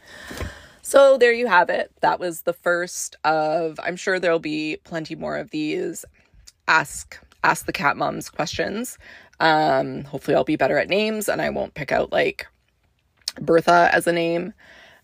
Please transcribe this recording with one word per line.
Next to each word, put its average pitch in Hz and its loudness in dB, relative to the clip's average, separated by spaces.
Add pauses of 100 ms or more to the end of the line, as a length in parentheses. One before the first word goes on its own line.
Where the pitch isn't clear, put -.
(800)
So 277 6
there 240 6
you 240 0
have 180 4
it. - -4
That 160 0
was 175 -6
the 175 -2
first - -4
of, 156 0
I'm 175 -6
sure 185 -2
there'll 170 2
be 156 -6
plenty 160 -10
more 151 -8
of 151 -8
these 151 -6 (640)
Ask, - -2 (240)
Ask - 0
the - -6
Cat - 0
Moms 147 -6
questions. 185 -6 (440)
Um, 151 2
hopefully 139 -4
I'll 151 2
be 156 0
better 147 0
at 131 0
names 214 -2
and - -2
I 151 -2
won't - -6
pick - -10
out, - 0
like, - -2 (920)
Bertha 170 6
as 165 0
a 170 2
name. 170 -2 (500)